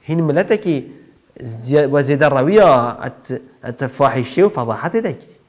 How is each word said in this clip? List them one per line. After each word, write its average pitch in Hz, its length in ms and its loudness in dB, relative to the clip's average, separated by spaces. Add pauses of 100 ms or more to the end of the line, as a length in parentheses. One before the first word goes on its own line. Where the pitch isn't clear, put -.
هین 160 200 -4
ملته 165 360 0
که 151 280 -4 (540)
زی-، 123 540 -2
و 143 100 2
زیده 143 260 2
رویا 135 640 4
ات، - 500 -12 (220)
ات 127 240 -8
فاحشه 135 560 0
و 208 60 4
فضاحت 120 460 -6
دکری. 226 420 -6 (120)